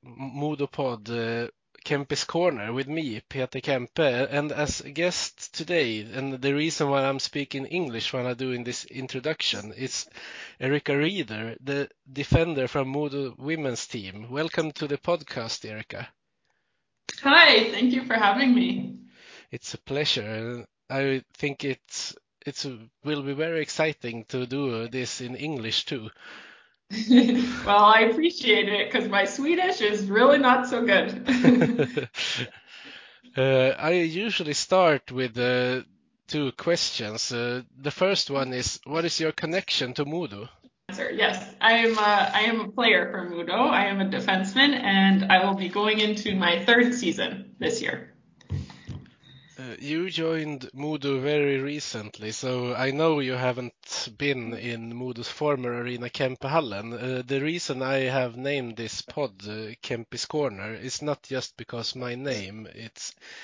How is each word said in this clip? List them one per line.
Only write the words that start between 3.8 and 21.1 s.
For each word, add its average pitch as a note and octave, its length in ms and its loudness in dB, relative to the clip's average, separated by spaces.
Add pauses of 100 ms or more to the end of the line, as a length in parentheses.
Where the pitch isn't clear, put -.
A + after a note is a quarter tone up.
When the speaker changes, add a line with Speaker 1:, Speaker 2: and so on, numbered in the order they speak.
Speaker 1:
and D3 220 -2
as D3 280 -4
a C3+ 100 -14
guest - 640 -4
today, D3 460 0
and C3 400 -6
the C#3 140 2
reason D3+ 340 0
why C#3 160 4
I'm C3+ 140 0
speaking C3+ 480 -6
English C#3 480 -4
when B2+ 120 -2
I'm B2 100 -4
doing B2 280 -4
this B2 220 -8
introduction B2+ 880 -6
is - 340 -6 (500)
Erika C#3 380 0
Reeder, A#2 680 -2
the C#3 280 -4 (200)
defender C#3+ 580 2
from C3+ 200 -2
Modo C#3 480 -4
women's C#3 500 -4
team. G#2+ 440 -12
Welcome D#3 420 -2
to D3+ 160 -6
the C#3+ 80 -2
podcast, C3+ 720 -4
Erika. A2 400 -10 (1120)
Speaker 2:
Hi, C#4 480 8
thank B3 220 4
you B3+ 140 -2
for A3+ 80 0
having A#3+ 400 6
me. G3 420 0 (540)
Speaker 1:
It's - 240 -10
a - 40 -12
pleasure. A#2+ 840 -2 (240)
I C3+ 340 0 (120)